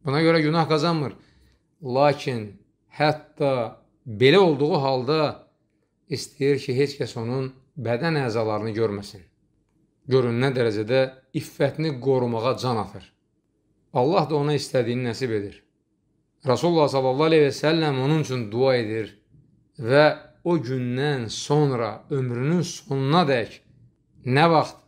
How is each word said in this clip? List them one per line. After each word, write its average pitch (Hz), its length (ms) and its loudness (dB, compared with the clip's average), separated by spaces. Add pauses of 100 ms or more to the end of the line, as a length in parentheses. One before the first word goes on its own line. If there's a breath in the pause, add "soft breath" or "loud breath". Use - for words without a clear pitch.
Buna 139 180 0
görə 165 220 4
günah 156 260 0
qazanmır. 156 460 0 (680 soft breath)
Lakin 135 640 0 (480)
hətta 147 580 -2 (540)
belə 131 320 6
olduğu 156 440 4
halda 135 360 0 (920)
istəyir 135 520 -2
ki, 123 160 -4
heç 143 220 0
kəs 123 180 -6
onun 131 320 -6 (260)
bədən 127 460 -2
əzalarını 110 540 -2
görməsin. 101 500 -6 (800)
Görün 123 340 0
nə 135 140 0
dərəcədə 117 480 0 (320)
iffətini 151 560 -4 (100)
qorumağa 123 560 0
can 117 220 -2
atır. 95 340 -10 (800)
Allah 143 380 0
da 156 60 0
ona 147 180 0
istədiyini 123 560 -2
nəsib 120 240 -6
edir. 101 280 -8 (840)
Rasulullah 151 420 2
sallallahu 135 440 2
aleyhi 151 160 6
və 131 100 -2
səlləm 151 460 0
onun 151 180 2
üçün 127 300 -6
dua 127 260 2
edir 110 320 -4 (680)
və 139 280 4 (380)
o 170 180 0
gündən 127 680 -4
sonra 131 600 0 (200)
ömrünün 135 520 -2
sonuna 143 640 -2
dək 120 340 -2 (640)
nə 135 240 4
vaxt 151 380 0